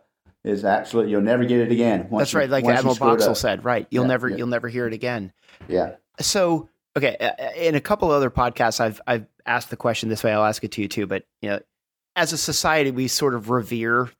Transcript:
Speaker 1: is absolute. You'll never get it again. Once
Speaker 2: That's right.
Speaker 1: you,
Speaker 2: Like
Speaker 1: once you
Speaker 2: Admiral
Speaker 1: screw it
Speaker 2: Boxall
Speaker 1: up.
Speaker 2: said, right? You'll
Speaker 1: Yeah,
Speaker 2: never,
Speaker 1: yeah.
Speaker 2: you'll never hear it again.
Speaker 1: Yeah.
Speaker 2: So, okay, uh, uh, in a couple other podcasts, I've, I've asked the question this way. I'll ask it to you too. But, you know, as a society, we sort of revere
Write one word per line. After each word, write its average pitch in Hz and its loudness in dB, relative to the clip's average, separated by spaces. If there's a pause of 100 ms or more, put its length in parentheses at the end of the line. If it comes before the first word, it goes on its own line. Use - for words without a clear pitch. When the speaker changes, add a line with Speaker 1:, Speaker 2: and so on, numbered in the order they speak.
(420)
Speaker 1:
is 101 -2
absolute. 107 0
You'll 104 2
never 120 2
get 123 2
it 117 2
again. 110 0
Once 113 0
Speaker 2:
That's 139 0
right. 143 2
Speaker 1:
you, 127 0
Speaker 2:
Like 135 0
Speaker 1:
once 120 2
you 123 2
Speaker 2:
Admiral 131 2
Speaker 1:
screw 135 2
it - 6
Speaker 2:
Boxall 110 4
Speaker 1:
up. - 0
Speaker 2:
said, 101 -2
right? 120 2
You'll 123 2
Speaker 1:
Yeah, 127 2
Speaker 2:
never, 123 0
Speaker 1:
yeah. 101 -4
Speaker 2:
you'll 120 -4
never 120 -4
hear 120 -4
it 110 -4
again. 110 -6 (360)
Speaker 1:
Yeah. 87 0 (260)
Speaker 2:
So, 170 0 (260)
okay, 135 0
uh, 117 0 (120)
uh, 127 -6
in 165 0
a 139 2
couple 196 0
other 139 4
podcasts, 120 0
I've, 113 -2
I've 117 -2 (200)
asked 120 -2
the 117 -8
question 110 -2
this 107 -4
way. 110 2
I'll 107 4
ask 107 0
it 107 -8
to 110 -6
you 98 -4
too. 101 -4
But, 95 -4 (160)
you 104 -8
know, 101 -4 (540)
as 165 0
a - -6
society, 156 0
we 127 -2
sort 135 0
of 110 -6
revere 120 0